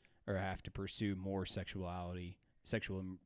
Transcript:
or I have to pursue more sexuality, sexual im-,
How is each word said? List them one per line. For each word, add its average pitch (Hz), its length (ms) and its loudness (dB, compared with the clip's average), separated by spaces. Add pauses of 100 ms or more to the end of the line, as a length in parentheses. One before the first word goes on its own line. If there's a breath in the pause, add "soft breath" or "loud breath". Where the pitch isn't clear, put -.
(280 soft breath)
or 98 80 4
I 92 60 4
have 95 220 0
to 95 60 -6
pursue 98 460 2
more 95 300 2
sexuality, 90 920 -2 (280)
sexual 104 360 0
im-, 92 260 -4